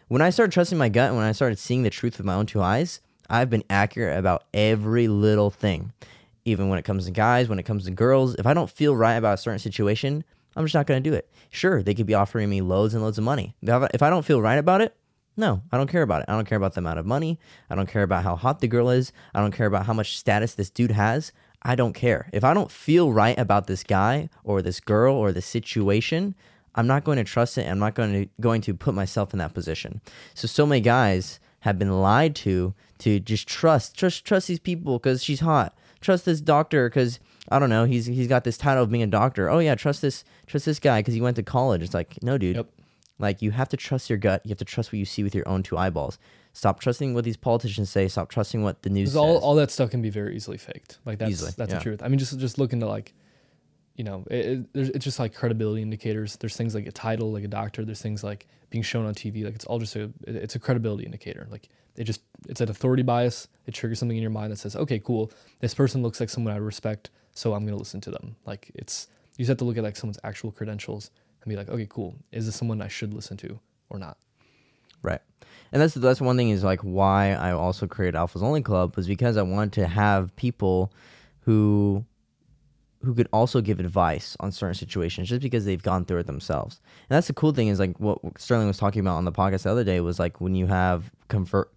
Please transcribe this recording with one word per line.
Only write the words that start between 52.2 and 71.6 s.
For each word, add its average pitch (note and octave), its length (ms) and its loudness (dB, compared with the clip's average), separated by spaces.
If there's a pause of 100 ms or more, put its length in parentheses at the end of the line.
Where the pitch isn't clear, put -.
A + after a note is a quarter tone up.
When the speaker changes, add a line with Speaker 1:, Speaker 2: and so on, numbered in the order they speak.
Speaker 2:
just C3 220 -4
look B2+ 140 0
into, A#2 120 -2
like, G#2 300 -8 (800)
you B2 80 -10
know, G2 260 -10
it, B2 160 -2
it, B2+ 280 -6
there's, C3+ 160 -2
it's B2+ 140 -6
just, C3+ 140 -8
like, A#2 160 -4
credibility A2 480 -2
indicators. G#2+ 540 -6
There's - 200 -10
things A#2 200 -4
like G#2 100 -6
a - 60 -14
title, A2+ 400 -4
like G#2 120 -6
a G#2 40 -8
doctor. G#2+ 360 -8
There's G#2+ 200 -12
things G#2+ 200 -8
like G#2 220 -10 (240)
being A#2 140 -4
shown A2+ 240 -4
on G#2 80 -4
T G#2+ 160 -10
V. G#2+ 140 -8
Like, A2 100 -8
it's A2 100 -16
all A#2 140 -4
just A2 160 -8
a, G#2+ 80 -6 (240)
it, A2+ 80 -10
it's A2 180 -10
a B2 60 -6
credibility A2+ 440 -2
indicator. - 460 -14
Like, G#2+ 200 -18 (260)
it - 80 -8
just, G#2+ 180 -6 (260)
it's - 140 -6
an A2+ 80 -2
authority B2+ 320 0
bias. B2 460 0 (180)
It A2+ 80 -12
triggers A2+ 240 -6
something A#2 200 -4
in A2+ 40 -4
your A2 80 -4
mind G#2+ 220 -6
that G#2 60 -10
says, - 180 -12
"Okay, B2+ 240 -2
cool. A2 320 -4 (280)
This A#2+ 140 -2
person C3+ 300 2
looks A2+ 160 -4
like A2+ 100 -4
someone A2+ 240 -4
I G#2 40 -6
respect, G#2+ 520 -8 (240)
so A2 220 -4
I'm G#2 100 -4
gonna G#2 120 -6
listen - 240 -12
to - 100 -12
them." - 240 -14 (100)
Like, G#2 300 -14
it's, - 320 -12 (280)
you B2+ 80 -6
just A#2+ 60 0
have C3 80 2
to B2+ 80 -4
look A#2 120 -2
at, A2+ 60 -4
like, G#2 120 -6
someone's G#2 280 -10
actual G#2+ 280 -10
credentials G#2 580 -10 (340)
and A2 60 -10
be G#2+ 60 -6
like, G2+ 140 -10